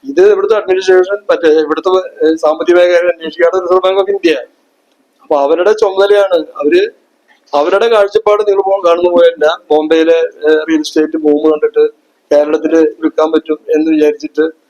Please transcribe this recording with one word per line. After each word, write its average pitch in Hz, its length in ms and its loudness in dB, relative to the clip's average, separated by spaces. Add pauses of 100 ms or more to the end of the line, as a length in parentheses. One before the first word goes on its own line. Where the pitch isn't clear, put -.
(100)
ഇത് 175 220 4
ഇവിടുത്തെ 403 240 0
അഡ്മിനിസ്ട്രേഷൻ, 370 600 0 (120)
മറ്റേ 165 180 0 (160)
ഇവിടുത്തെ, 156 260 -4 (340)
ഏഹ്, 160 120 0
സാമ്പത്തിക 160 400 0
മേഖല 175 400 2
അന്വേഷിക്കാതെ 170 480 -2
Reserve 185 220 0
Bank 190 160 -2
of 190 120 -6
ഇന്ത്യ. 175 200 0 (880)
അപ്പൊ - 120 -4 (100)
അവരുടെ 170 280 2
ചുമതലയാണ്. 196 680 0 (220)
അവര് 165 220 0 (720)
അവരുടെ 180 400 0
കാഴ്ചപ്പാട് 208 540 0
നിങ്ങൾ 196 140 0
പോ-, 196 240 -2
കാണുന്ന 175 280 2
പോലെയല്ല. 170 320 2 (240)
ബോംബെയിലെ, 160 480 2 (280)
ഏഹ്, 156 220 2
റിയൽ 160 120 0
എസ്റ്റേറ്റ് 156 360 -2
ബൂം 151 360 0
കണ്ടിട്ട് 151 320 0 (480)
കേരളത്തിൽ 151 400 0 (300)
വിൽക്കാൻ 156 300 -2
പറ്റും 156 260 -4 (160)
എന്ന് 156 200 0
വിചാരിച്ചിട്ട് 151 500 -2 (260)